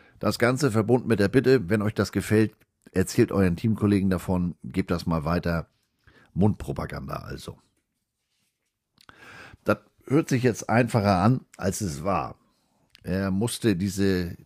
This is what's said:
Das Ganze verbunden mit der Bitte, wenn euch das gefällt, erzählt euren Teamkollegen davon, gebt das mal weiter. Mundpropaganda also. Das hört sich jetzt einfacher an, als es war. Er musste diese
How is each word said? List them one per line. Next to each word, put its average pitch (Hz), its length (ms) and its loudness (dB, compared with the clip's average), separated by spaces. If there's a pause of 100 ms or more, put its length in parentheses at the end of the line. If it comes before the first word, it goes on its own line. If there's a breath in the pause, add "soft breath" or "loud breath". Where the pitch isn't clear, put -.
(200 soft breath)
Das 101 200 -4
Ganze 127 320 2
verbunden 110 380 2
mit 107 100 2
der 101 80 4
Bitte, 123 420 2
wenn 104 120 0
euch 104 120 -2
das - 200 -2
gefällt, 107 420 2 (380)
erzählt 95 400 2
euren 92 240 2
Teamkollegen 101 520 2
davon, 90 540 -2
gebt 92 260 -4
das 85 160 -2
mal 80 200 -2
weiter. 85 420 -2 (680 soft breath)
Mundpropaganda 73 800 -2
also. - 420 -12 (2000 loud breath)
Das 107 140 2 (260)
hört 156 240 0
sich 127 120 2
jetzt 120 280 0
einfacher 107 480 4
an, 113 240 4 (160)
als - 240 -4
es 76 240 -6
war. 78 320 -4 (640)
Er 95 260 -4
musste 107 460 0
diese 92 720 -2